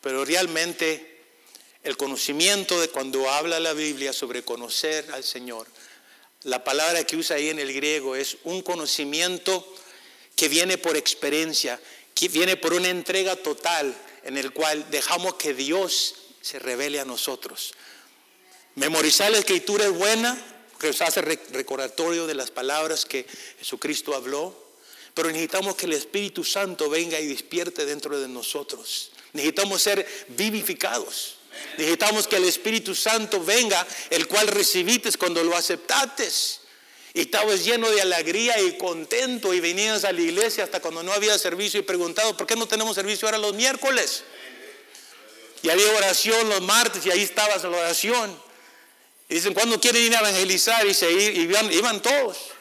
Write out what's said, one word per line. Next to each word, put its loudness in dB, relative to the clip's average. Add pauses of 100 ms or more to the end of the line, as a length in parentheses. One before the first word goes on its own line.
Pero -2
realmente -2 (580)
el -6
conocimiento 0
de 0
cuando -2
habla 0
la -2
Biblia -4
sobre -6
conocer -6
al -10
Señor, -8 (760)
la -4
palabra 2
que -2
usa -2
ahí 0
en -4
el -6
griego -2
es -6
un -6
conocimiento -2 (680)
que 4
viene 2
por 0
experiencia, -2 (340)
que 0
viene 2
por 0
una 2
entrega 0
total -2 (300)
en -8
el -4
cual -2
dejamos -2
que -2
Dios 0 (260)
se -10
revele -4
a -4
nosotros. -8 (1000)
Memorizar 2
la 6
Escritura 2
es 2
buena, 2 (400)
que -2
nos -2
hace 2
re-, -2 (120)
recordatorio -4
de -4
las -6
palabras -2
que -8 (320)
Jesucristo -6
habló, -6 (440)
pero 0
necesitamos -2
que -6
el 0
Espíritu -4
Santo -2
venga -2
y -4
despierte -4
dentro -4
de -6
nosotros. -8 (220)
Necesitamos 0
ser 2 (220)
vivificados. -4 (400)
Necesitamos 2
que 2
el 4
Espíritu 0
Santo 0
venga, 4 (220)
el 2
cual 4
recibiste 2
cuando 2
lo 2
aceptaste. 0 (840)
Y 0
estabas 2
lleno 2
de 6
alegría 2
y 2
contento -2
y 2
venías 0
a 2
la 0
iglesia 2
hasta -4
cuando -8
no -4
había 4
servicio 0
y -2
preguntado, 0
"¿Por -6
qué 2
no -2
tenemos 0
servicio -2
ahora 0
los -2
miércoles?". 0 (1400)
Y 2
había 6
oración 4
los 2
martes 4
y 2
ahí 4
estabas 2
en -2
la -2
oración. 0 (880)
Y -4
dicen, 0
"¿Cuándo 2
quieren 4
ir 6
a 6
evangelizar?". 4
Y 4
se 4
i-, 4
iban, 2
iban 2
todos. 0 (220)